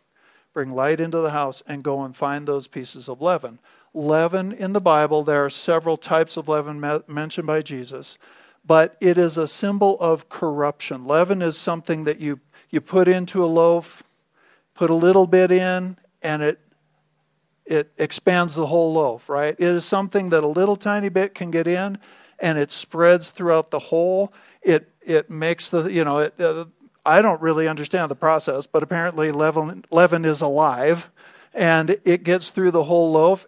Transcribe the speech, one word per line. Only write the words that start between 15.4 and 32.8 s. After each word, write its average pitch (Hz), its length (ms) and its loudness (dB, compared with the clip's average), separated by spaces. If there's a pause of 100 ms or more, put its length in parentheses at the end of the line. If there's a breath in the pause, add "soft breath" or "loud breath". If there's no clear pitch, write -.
in, 185 460 0 (260)
and 151 200 -4
it, 151 180 -2 (1040)
it 151 320 -2
expands 175 580 0
the 156 120 -2
whole 165 260 2
loaf, 139 360 -2
right? 147 300 -2
It 175 60 0
is 175 200 0
something 196 460 -2
that 160 140 2
a 147 40 0
little 190 280 0
tiny 202 320 -2
bit 190 260 -2
can 175 160 -10
get 165 160 -2
in, 196 320 -4 (420 soft breath)
and 160 180 -2
it 143 140 -2
spreads 170 580 2
throughout 165 400 0
the 151 80 -2
whole. 185 560 -2 (260 soft breath)
It, 165 300 0 (100)
it 156 300 -2
makes 165 400 -4
the, 170 140 0
you 175 200 -2
know, 143 140 -2
it, 151 220 -2
uh, 165 260 -2 (400)
I 165 160 6
don't 180 180 0
really 160 280 0
understand 156 420 -4
the 135 60 -10
process, 151 500 -2
but 156 160 0
apparently 165 480 -4
leaven, 156 600 -2
leaven 170 360 4
is 156 160 -2
alive, 147 680 0 (440 loud breath)
and 165 500 2
it 175 200 2
gets 175 260 -2
through 185 220 0
the 165 120 2